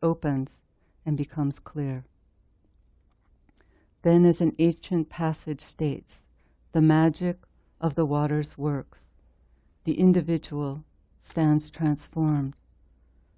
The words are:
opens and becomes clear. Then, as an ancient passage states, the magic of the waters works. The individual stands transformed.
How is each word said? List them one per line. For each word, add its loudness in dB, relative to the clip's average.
opens -2
and -2
becomes -4
clear. -10
Then, 6
as 4
an 0
ancient -2
passage -6
states, -8
the 2
magic 2
of -4
the 0
waters -2
works. -8
The -2
individual 0
stands 0
transformed. -2